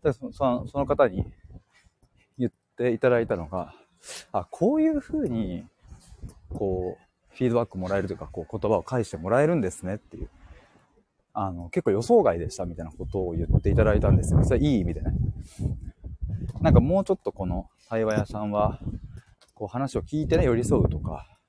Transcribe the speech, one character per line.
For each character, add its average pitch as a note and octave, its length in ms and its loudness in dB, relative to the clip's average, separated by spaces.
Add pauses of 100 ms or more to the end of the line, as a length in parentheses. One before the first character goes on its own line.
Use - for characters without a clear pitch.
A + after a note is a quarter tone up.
で、 D3 100 2
そ - 140 -8
の、 - 60 -12
そ C#3+ 120 -4
の、 B2 240 0
そ - 100 -6
の C#3 80 0
方 C#3 220 4
に F#2+ 180 -4 (1120)
言 B2 100 0
っ - 40 -6 (240)
て B2 160 0
い A2 60 -2
た C3 120 4
だ A#2+ 100 4
い A#2 60 0
た G#2+ 100 -2
の E2+ 100 -6
が、 F#2 280 -8 (580)
あ、 F#2 180 -4
こ A3+ 240 0
う D#4 80 2
い D#4+ 60 4
う D4+ 120 0
風 C#4+ 280 -4
に、 A2+ 380 -4 (840)
こ F#2 480 -4
う、 - 380 -20
フ C3 80 -2
ィ - 40 4
ー - 20 2
ド A#2 60 2
バ A#2 100 0
ッ - 0 -
ク - 120 -12
も F#2 100 -6
ら G2 100 0
え F#2+ 40 -2
る F2 60 -4
と F#2+ 60 -4
い - 20 -16
う - 20 -16
か、 - 80 -12
こ E2 240 -10
う、 A2 80 -8
言 G#2 120 0
葉 G#2+ 80 4
を E2+ 40 -2
返 B2 220 -2
し - 60 -16
て - 60 -10
も E2+ 140 -4
ら B2 120 4
え D#3 40 4
る E3+ 100 2
ん D3+ 40 0
で F#2+ 100 -2
す - 140 -16
ね F#2 120 -4
っ - 20 -10
て - 180 -20
い - 60 -10
う。 - 60 -12 (1040)
あ G2 180 -4
の、 E2+ 160 -10
結 - 160 -4
構 - 60 4
予 G#2+ 120 4
想 A#3 200 6
外 F#2 160 4
で E2 120 -4
し - 60 -14
た F#2 80 -4
み F2 100 -6
た E2 80 -10
い D#2+ 40 -8
な D#2 60 -14
こ - 140 -10
と - 140 -4
を F2+ 120 -2
言 E2 140 -2
っ - 140 4
て G2+ 100 0
い - 40 2
た A2 100 6
だ G#2+ 100 4
い G2+ 60 4
た G2+ 100 4
ん F#2+ 60 8
で - 80 4
す - 100 0
よ。 - 100 6
そ - 100 2
れ A#2+ 60 4
い C#3+ 160 4
い G#2 40 4
意 F2 40 0
味 E2+ 100 -2
で D#2 80 -8
ね。 - 100 -2 (1500)
な D#3+ 100 4
ん - 40 6
か - 60 10
も F3+ 220 2
う - 20 -2
ち - 80 0
ょ - 20 4
っ - 80 -12
と G2+ 80 -4
こ G2 160 -6
の F2+ 220 -4 (200)
対 A2+ 160 0
話 G#2+ 100 2
屋 G#2+ 120 0
さ G#2+ 140 -8
ん G#2 100 -4
は、 G#2 300 0 (760)
こ - 120 -10
う - 20 -8
話 C3 280 -4
を G#2+ 40 0
聞 D3+ 220 -4
い C#3+ 60 -4
て D#3+ 80 2
ね、 F3 80 4
寄 B2 100 4
り A#2+ 100 0
添 A#2+ 160 4
う - 80 6
と D#2+ 100 2
か D#2 280 -8 (220)